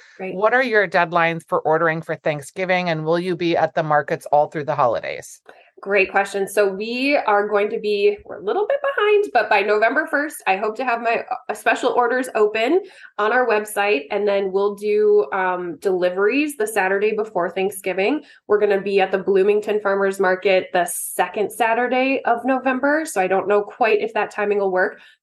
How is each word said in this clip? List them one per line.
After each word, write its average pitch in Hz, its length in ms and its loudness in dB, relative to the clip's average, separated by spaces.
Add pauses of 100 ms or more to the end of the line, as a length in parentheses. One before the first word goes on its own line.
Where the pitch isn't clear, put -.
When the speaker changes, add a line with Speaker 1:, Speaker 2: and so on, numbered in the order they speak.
(160)
Speaker 1:
Great. 190 180 -10
Speaker 2:
what 214 180 0
are 262 120 4
your 214 240 2
deadlines 165 580 0
for - 140 -2
ordering 160 420 0
for 160 140 -6
Thanksgiving? 180 760 -2
And 156 140 -2
will 170 160 2
you 180 160 -2
be 170 200 0
at 156 180 0
the 165 100 0
markets 151 480 0
all 147 160 4
through 151 160 -8
the 147 100 -4
holidays? 85 680 -2 (400)
Speaker 1:
Great 196 300 0
question. 196 380 -2
So 208 180 2
we 233 480 -2
are 208 320 2
going 208 240 0
to 226 80 -6
be, 202 460 0
we're - 160 -14
a 175 40 -14
little 330 220 -2
bit 554 160 -2
behind, 415 500 2
but 214 160 2
by 208 120 4
November 220 480 0
first, 294 360 -4
I 190 120 2
hope 214 220 -4
to 262 60 -6
have 233 160 -2
my, 226 240 -2 (240)
uh, 214 60 -6
special 240 380 0
orders 247 420 0
open 220 480 2 (340)
on 214 160 0
our 254 140 2
website. 214 640 0
And 208 160 -2
then 196 240 0
we'll 202 240 0
do, 208 580 2
um, 180 440 -2
deliveries 202 800 0
the 214 100 -2
Saturday 196 480 0
before 185 340 -2
Thanksgiving. 190 760 -2 (240)
We're 208 100 4
gonna 202 220 2
be 196 200 0
at 190 120 2
the 190 60 2
Bloomington 202 640 2
Farmers 196 380 0
Market 185 540 2
the 180 120 2
second - 680 -4
Saturday 247 720 0
of 233 200 0
November. 262 600 0
So 202 160 -2
I 185 80 2
don't 185 180 0
know 202 160 2
quite 214 380 0
if 220 140 -4
that 208 180 -2
timing 202 260 -2
will 196 140 0
work, 190 280 0 (220)